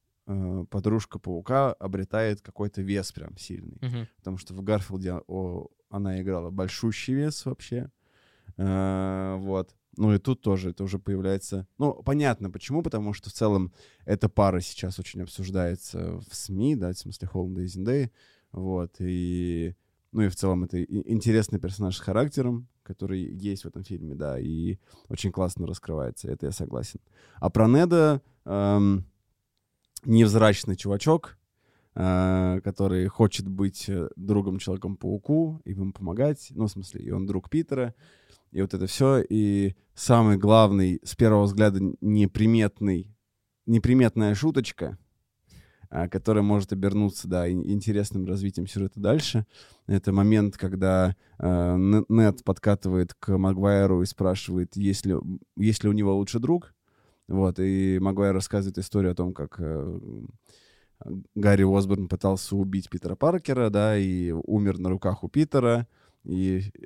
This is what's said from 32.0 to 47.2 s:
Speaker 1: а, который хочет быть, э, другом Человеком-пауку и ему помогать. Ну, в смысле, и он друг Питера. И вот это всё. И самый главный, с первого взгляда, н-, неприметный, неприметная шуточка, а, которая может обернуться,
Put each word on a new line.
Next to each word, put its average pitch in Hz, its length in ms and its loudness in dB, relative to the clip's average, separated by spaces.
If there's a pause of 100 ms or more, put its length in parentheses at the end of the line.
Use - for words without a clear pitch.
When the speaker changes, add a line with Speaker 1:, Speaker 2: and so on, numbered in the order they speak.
Speaker 1:
а, 92 600 2
который 92 460 0
хочет 98 420 0
быть, 98 400 -4
э, 92 260 -4
другом 98 440 0
Человеком-пауку 101 1080 -4
и - 60 -10
ему 95 200 -4
помогать. 113 600 -2
Ну, 107 160 -2
в 101 40 -4
смысле, 92 320 -14
и - 80 -8
он 95 140 -4
друг 95 240 -4
Питера. 135 440 -2 (580)
И 92 100 -4
вот 98 140 -4
это 95 120 -2
всё. 135 420 2
И 101 460 2 (200)
самый 113 420 6
главный, 101 640 6
с - 120 -12
первого 107 300 6
взгляда, 101 340 4
н-, 95 220 -2
неприметный, 104 1120 2 (520)
неприметная 113 680 4
шуточка, 131 640 -2 (920)
а, 85 200 -4
которая 107 340 2
может 104 300 2
обернуться, 98 540 0